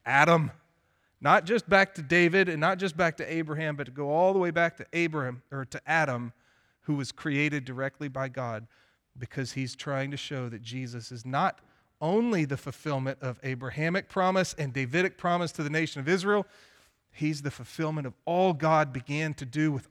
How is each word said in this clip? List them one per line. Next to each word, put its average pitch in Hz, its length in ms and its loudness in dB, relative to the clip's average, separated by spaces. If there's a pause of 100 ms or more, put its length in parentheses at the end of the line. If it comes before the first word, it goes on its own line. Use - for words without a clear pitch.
Adam. 151 440 6 (720)
Not 165 240 6
just 208 240 -2
back 190 280 4
to 170 60 -8
David 175 460 4
and 160 100 -4
not 180 200 2
just 180 180 -4
back 165 220 0
to 143 140 -6
Abraham, 156 440 -2
but 143 80 -6
to 127 80 -10
go 143 160 -4
all 175 240 4
the 196 60 2
way 175 120 2
back 165 280 2
to - 160 -12
Abraham, 151 560 -2
or 135 160 -8
to - 200 -12
Adam, 135 460 0 (480)
who 151 140 -4
was 139 180 -4
created 143 540 -2
directly 135 420 -6
by 135 220 -4
God, 117 360 -8 (520)
because 127 340 -8
he's 131 240 -6
trying 139 340 -4
to 143 60 -6
show 131 320 -8
that 113 140 -12
Jesus 120 500 -10
is 113 140 -14
not 147 340 -2 (400)
only 196 460 2
the 135 100 -2
fulfillment 135 640 -6
of 127 220 -6
Abrahamic 139 640 -4
promise 190 460 2
and 139 180 -4
Davidic 139 460 -2
promise 175 340 0
to 160 100 -6
the 147 60 -2
nation 156 320 -2
of 135 80 -4
Israel, 190 380 2 (640)
he's 151 320 -2
the 143 80 -4
fulfillment 156 560 -6
of 123 80 -10 (100)
all 180 300 4
God 156 360 4
began 143 440 -4
to - 100 -10
do 151 260 0
with 139 200 -4